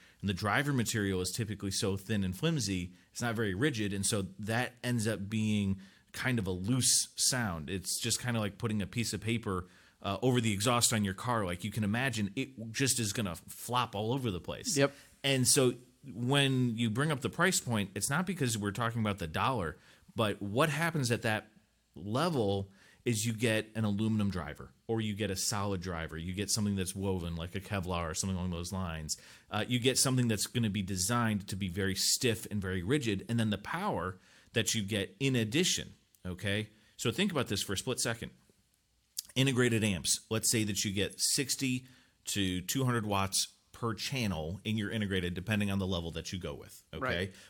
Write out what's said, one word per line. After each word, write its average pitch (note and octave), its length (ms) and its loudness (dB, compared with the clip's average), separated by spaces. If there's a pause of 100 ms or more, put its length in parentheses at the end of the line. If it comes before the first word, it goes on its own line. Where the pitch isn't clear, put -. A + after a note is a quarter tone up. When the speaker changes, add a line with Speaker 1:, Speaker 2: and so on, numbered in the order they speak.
(200)
Speaker 1:
and G2 80 -2
the G2+ 60 0
driver G#2+ 380 2
material G2+ 480 0
is F2+ 120 -2
typically G2+ 380 -4
so G2 260 0
thin G2+ 280 -2
and F#2 120 -2
flimsy, G2 560 -2 (180)
it's - 120 -8
not A#2+ 120 0
very G#2 200 0
rigid, G#2+ 380 0
and G2 140 -2
so G2+ 200 0 (120)
that A2+ 360 -2 (100)
ends A#2+ 240 0
up G2+ 200 -4
being G#2+ 520 2 (320)
kind B2+ 260 0
of G2 80 -2
a F#2+ 60 -2
loose A#2 640 2
sound. F#2 540 0
It's - 280 -4
just A2+ 220 0
kinda A#2 200 -2
like G#2 180 -4
putting G#2+ 240 -2
a F2+ 40 -4
piece A2+ 260 -4
of G#2 80 -4
paper, G#2+ 460 -2 (360)
uh, G2 200 -2
over B2 180 4
the A2+ 120 2
exhaust A#2 400 2
on A2 120 2
your F#2+ 100 0
car. A2+ 300 0
Like, F2+ 200 -4
you G#2+ 60 -2
can G#2+ 140 0
imagine A2 520 0
it B2 360 -6
just B2 280 2
is G#2 120 -2
gonna F#2+ 240 -2 (120)
flop - 460 -2
all A2 180 0
over B2+ 180 0
the F2+ 100 -4
place. - 360 -4
Speaker 2:
Yep. C#3 180 4 (300)
Speaker 1:
And C3 220 4
so B2+ 280 6 (300)
when B2+ 720 2
you A#2 140 2
bring C3+ 220 2
up B2+ 80 -2
the - 100 -2
price F3 300 2
point, G#2+ 340 0
it's - 160 -2
not E3+ 160 0
because C#3 320 0
we're G2+ 140 0
talking A#2 280 0
about G#2 180 2
the E2+ 100 -4
dollar, F#2+ 480 0 (380)
but G#2 280 2
what A2 280 2
happens D3+ 400 0
at A2+ 120 0
that G#2+ 260 0 (460)
level G#2 760 0 (340)
is A2 220 2
you A#2 60 0
get A2 420 2
an A2+ 100 0
aluminum G#2 460 2
driver, D2+ 420 -6 (140)
or A2+ 140 0
you G#2+ 140 -2
get G2+ 160 -2
a F#2 60 -2
solid G2 440 0
driver. E2 360 -4
You E2+ 160 -4
get F#2+ 180 -2
something G#2 260 2
that's F#2 180 -2
woven, F#2 400 -2
like E2 200 -6
a G2 60 -4
Kevlar F2+ 500 -2
or D#2 40 -4
something F#2+ 220 -2
along F2+ 140 -2
those E2+ 220 -4
lines. E2 440 -4 (340)
Uh, G#2+ 160 -2
you B2 120 0
get B2+ 200 4
something B2+ 300 4
that's G#2+ 180 0
gonna A2+ 240 0
be G2 120 0
designed G2+ 640 0
to G#2 80 -4
be G2 120 -2
very F#2+ 280 0
stiff - 540 2
and G#2 120 -2
very F#2 200 -2
rigid, A2 460 0
and A#2 120 2
then A2 100 2
the A2 80 0
power C3 600 -2 (340)
that - 220 2
you A2+ 80 0
get G2 360 -2
in C3+ 160 2
addition, B2 600 0 (320)
okay? G2+ 420 -2 (280)
So - 140 0
think F#3 220 2
about B2+ 160 0
this G2+ 140 0
for - 100 -4
a F#2+ 40 0
split B2 220 -2
second. - 320 -2 (1040)
Integrated B2 480 4
amps, G2 380 0 (100)
let's A2 200 0
say A2+ 140 4
that G2+ 200 -2
you G#2 80 0
get F#2+ 260 -2
sixty B2+ 680 0 (400)
to F#2 340 0
two C3 240 0
hundred A#2+ 220 2
watts G2 420 0 (240)
per A2+ 220 -2
channel F#2+ 680 -2
in A2 140 0
your G#2 140 0
integrated, F#2+ 440 0
depending G2+ 380 0
on G2 80 2
the F#2+ 60 0
level E2+ 260 -2
that D#2+ 200 -8
you F#2+ 60 -6
go D#2+ 160 -6
with, - 300 -16 (100)
okay? - 80 -6
Speaker 2:
Right. G2 300 -2 (180)